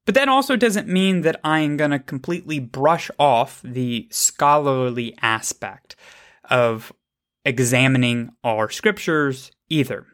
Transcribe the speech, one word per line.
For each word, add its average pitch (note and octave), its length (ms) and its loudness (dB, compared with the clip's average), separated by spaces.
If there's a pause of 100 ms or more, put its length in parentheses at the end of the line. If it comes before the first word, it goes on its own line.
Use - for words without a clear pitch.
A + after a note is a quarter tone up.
But G3+ 100 0
that C#4 120 4
also C4+ 300 2
doesn't G#3+ 320 0
mean F#3 320 2
that D#3+ 240 0
I D#3 140 2
am D3 180 0
gonna C#3+ 200 0
completely D#3 640 -8
brush C#3 580 0
off C3 460 2
the B2 480 -6
scholarly C3 1120 0
aspect A2 720 -4 (540)
of A#2 420 0 (540)
examining B2 840 2 (120)
our A2 260 -2
scriptures D3+ 840 -2 (180)
either. C#3+ 440 -2